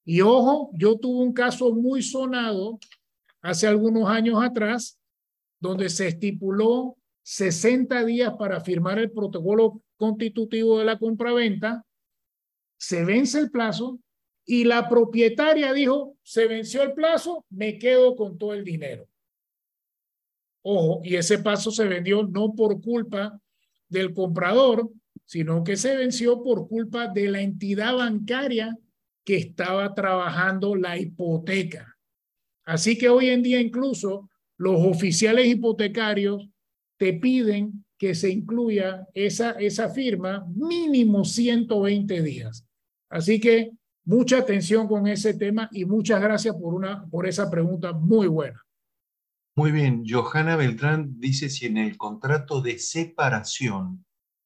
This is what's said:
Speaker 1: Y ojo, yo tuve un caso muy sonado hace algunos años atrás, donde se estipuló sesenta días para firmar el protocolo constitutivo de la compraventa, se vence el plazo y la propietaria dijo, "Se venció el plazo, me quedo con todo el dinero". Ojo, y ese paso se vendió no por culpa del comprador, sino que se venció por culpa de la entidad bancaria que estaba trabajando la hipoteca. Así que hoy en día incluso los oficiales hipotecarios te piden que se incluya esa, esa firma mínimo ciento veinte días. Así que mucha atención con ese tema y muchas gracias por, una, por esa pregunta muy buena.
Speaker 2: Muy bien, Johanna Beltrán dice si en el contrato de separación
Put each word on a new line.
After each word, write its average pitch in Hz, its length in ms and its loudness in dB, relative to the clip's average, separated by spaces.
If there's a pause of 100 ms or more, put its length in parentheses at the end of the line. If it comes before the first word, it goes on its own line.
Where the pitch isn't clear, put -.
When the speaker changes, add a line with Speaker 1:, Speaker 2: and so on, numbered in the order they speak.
Speaker 1:
Y 170 180 4
ojo, 254 520 4
yo 208 240 4
tuve 247 260 0
un 247 100 0
caso 247 400 2
muy 247 280 0
sonado 233 760 -4 (640)
hace 175 240 -2
algunos 220 420 2
años 220 340 2
atrás, 240 560 -2 (640)
donde 185 300 -2
se 180 180 -2
estipuló 208 880 -2 (280)
sesenta 240 800 0
días 233 320 0
para 196 240 -6
firmar 185 380 -2
el 226 140 -2
protocolo 214 680 0 (160)
constitutivo 220 840 0
de 220 40 0
la 220 140 0
compraventa, 226 880 -2 (880)
se 170 280 -4
vence 247 340 2
el 302 140 -2
plazo 233 480 -4 (440)
y 240 200 2
la 240 240 4
propietaria 233 840 4
dijo, 277 520 0
"Se 226 240 2
venció 226 340 -2
el 269 120 -2
plazo, 320 540 0
me 208 300 -6
quedo 247 380 4
con 196 220 -6
todo 208 160 -6
el 202 100 -8
dinero". 147 440 -10 (1600)
Ojo, 170 400 2
y 180 100 -4
ese 180 240 2
paso 208 320 -2
se 220 160 0
vendió 190 380 0
no 214 320 -2
por 214 240 0
culpa 214 600 -6 (480)
del 185 240 -2
comprador, 190 800 2 (340)
sino 165 380 -2
que 196 140 -2
se 262 200 0
venció 240 460 0
por 220 240 0
culpa 233 400 -4
de 202 220 -2
la 196 120 -2
entidad 202 540 -2
bancaria 226 800 -2 (480)
que 196 120 0
estaba 190 580 -4
trabajando 185 800 0
la 180 240 -2
hipoteca. 170 1000 -4 (680)
Así 165 340 0
que 247 100 4
hoy 254 200 6
en 247 160 2
día 247 160 2
incluso 220 680 -4 (280)
los 180 280 2
oficiales 196 640 2
hipotecarios 214 1000 0 (500)
te 185 160 2
piden 208 680 0 (140)
que 190 160 -2
se 185 160 0
incluya 202 800 -2
esa, 208 400 -2
esa 208 360 -2
firma 196 640 -4
mínimo 262 720 2
ciento 233 560 0
veinte 196 420 0
días. 120 420 -8 (460)
Así 180 300 0
que 226 320 4 (320)
mucha 247 340 4
atención 202 480 2
con 202 220 0
ese 208 260 0
tema 214 380 -2
y 196 120 -6
muchas 208 360 2
gracias 214 340 0
por, 170 200 -6
una, 190 320 -6
por 175 200 -4
esa 180 240 -2
pregunta 170 420 -2
muy 185 360 4
buena. 143 360 -4 (920)
Speaker 2:
Muy 151 160 4
bien, 131 360 2
Johanna 156 460 2
Beltrán 143 640 0
dice 135 300 -2
si 123 180 -8
en 110 100 -2
el 110 200 -2
contrato 135 640 -4
de 117 160 -4
separación 113 1300 -4 (420)